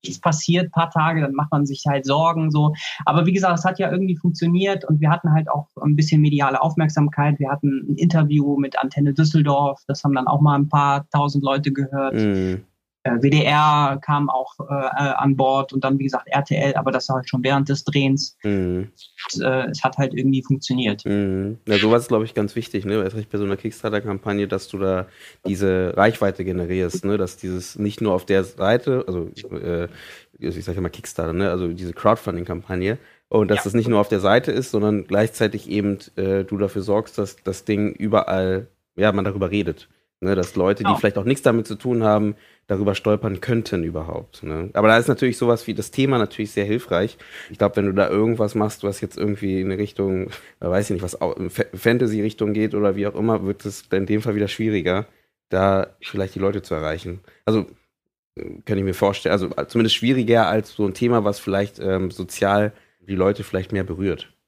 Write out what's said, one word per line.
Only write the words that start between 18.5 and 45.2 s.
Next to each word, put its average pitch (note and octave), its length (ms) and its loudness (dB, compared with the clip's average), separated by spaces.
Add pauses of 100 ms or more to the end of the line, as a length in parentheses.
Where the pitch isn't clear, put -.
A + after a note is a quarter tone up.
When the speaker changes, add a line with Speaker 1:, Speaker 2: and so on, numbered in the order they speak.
Speaker 1:
Und, - 80 -6
äh, C3 280 0
es - 160 -6
hat C3 140 -2
halt C3+ 160 -2
irgendwie C3 280 0
funktioniert. B2+ 600 -2
Speaker 2:
Mhm. G2+ 540 -2 (100)
Ja, G#2 100 2
sowas A2 240 4
ist, A#2+ 60 -12
glaub A2 160 2
ich, A2+ 100 -10
ganz G#2 220 -2
wichtig, G#2+ 280 -6
ne? G2+ 160 -2
Erst F#2+ 140 -4
recht G#2+ 160 -10
bei G#2 80 -4
so G2+ 60 -2
einer G2 120 -2
Kickstarter-Kampagne, G#2 920 -4
dass F#2+ 180 -6
du - 120 -10
da F#2+ 280 0 (400)
diese F#2 500 0
Reichweite G2+ 480 2
generierst, F2+ 600 -2
ne? G2+ 140 0
Dass F#2 180 -4
dieses F#2 420 -10
nicht G#2 220 -4
nur G#2+ 140 2
auf F2+ 120 -2
der G2 160 2
Seite, A#2+ 640 0
also, F2+ 240 -6 (260)
äh, E2+ 300 -4 (500)
ich E2+ 280 -8
sag F2+ 100 -6
ja F#2 60 -6
mal F2 80 -4
Kickstarter, - 440 -8
ne? F#2 180 0
Also F2+ 180 -2
diese F2 240 -8
Crowdfunding-Kampagne. F#2 1040 -2 (300)
Und G#2+ 200 2
dass G#2 100 2
Speaker 1:
Ja. - 60 -6
Speaker 2:
das G2+ 100 -4
nicht A#2 140 0
nur A2 120 4
auf G#2 80 0
der G2+ 120 0
Seite G#2 300 2
ist, B2+ 220 -4
sondern G#2+ 340 0
gleichzeitig G#2 640 -2
eben, G2+ 280 0 (180)
äh, F#2+ 260 0
du G2 160 -6
dafür G2 240 -2
sorgst, F#2 340 -2
dass G2+ 280 -6
das F#2+ 200 -6
Ding G#2 280 0
überall, F#2+ 720 0 (300)
ja, G2+ 160 4
man G2 120 0
darüber F#2+ 280 -2
redet. F2+ 360 -4 (320)
Ne, F#2+ 140 0
dass F2+ 220 -2
Leute, G2 260 2
Speaker 1:
Genau. G2+ 140 2
Speaker 2:
die - 40 -4
vielleicht G#2 160 2
auch G2 80 -4
nichts C3+ 180 0
damit A2+ 260 2
zu G#2+ 80 -6
tun A#2+ 260 -2
haben, G#2+ 320 4 (320)
darüber G2+ 300 0
stolpern G#2 440 0
könnten A#2 440 -2
überhaupt, E2 580 -8
ne? D#2+ 300 -6
Aber G#2+ 160 4
da A2+ 100 8
ist A#2+ 80 2
natürlich B2+ 320 2